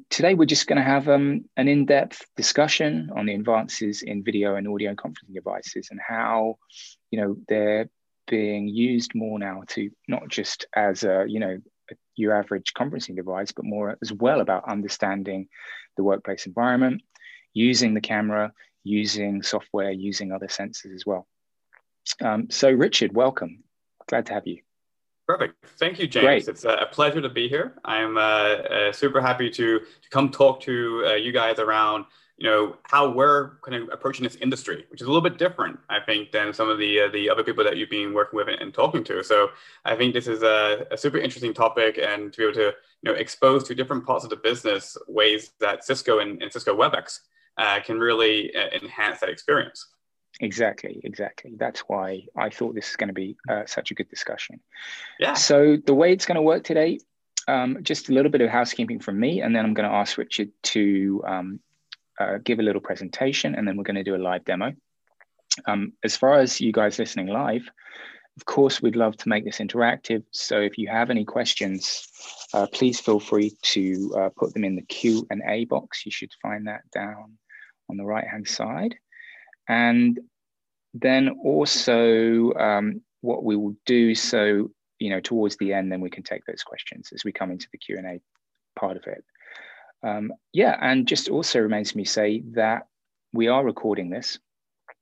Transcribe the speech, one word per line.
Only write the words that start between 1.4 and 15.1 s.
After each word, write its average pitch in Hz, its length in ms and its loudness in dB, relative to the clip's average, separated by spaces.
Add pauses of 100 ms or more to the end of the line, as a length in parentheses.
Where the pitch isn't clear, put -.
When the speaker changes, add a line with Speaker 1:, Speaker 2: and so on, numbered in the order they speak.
Speaker 1:
an 135 120 2
in-depth 143 560 2 (120)
discussion 151 800 0
on 104 120 -4
the 104 80 -2
advances 107 680 -2
in 101 220 -8
video 101 320 0
and 98 100 -4
audio 101 280 -4
conferencing 101 400 -12
devices 98 560 -10
and 101 140 -12
how, 113 520 -2 (560)
you 110 80 -2
know, 101 160 -2 (120)
they're 107 400 0 (380)
being 104 400 -2
used 120 480 0
more 110 240 -4
now 98 300 -8
to 104 220 -6 (180)
not - 200 -4
just - 460 -6
as 101 300 0
a, 95 240 2
you 110 100 -4
know, 95 220 -4 (300)
a, - 40 -20 (220)
your 107 180 2
average 101 380 -2
conferencing 139 420 -6
device, 92 380 -6
but - 140 -10
more 104 360 -4
as 110 80 -8
well 117 300 2
about - 280 0
understanding 98 800 -4 (480)